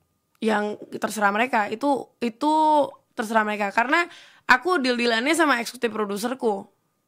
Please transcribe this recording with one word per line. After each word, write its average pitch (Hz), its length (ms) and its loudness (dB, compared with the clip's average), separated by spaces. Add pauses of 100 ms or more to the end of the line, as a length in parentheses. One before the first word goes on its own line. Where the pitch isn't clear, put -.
(400)
Yang 214 240 -2 (300)
terserah 208 360 -2
mereka, 214 380 0
itu, 226 240 -2 (260)
itu 240 360 -2 (580)
terserah 220 320 0
mereka. 208 260 -2
Karena 294 380 0 (380)
aku 294 340 2
deal-dealannya 240 560 2
sama 285 240 2
eksekutif 233 320 -6
produserku. 208 720 -4 (440)